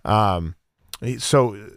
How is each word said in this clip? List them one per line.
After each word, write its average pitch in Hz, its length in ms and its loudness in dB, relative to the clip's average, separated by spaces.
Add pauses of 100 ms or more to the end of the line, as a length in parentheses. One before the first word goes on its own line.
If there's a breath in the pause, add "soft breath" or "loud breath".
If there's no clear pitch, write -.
Um, 92 500 0 (640)
so, 123 400 2 (200)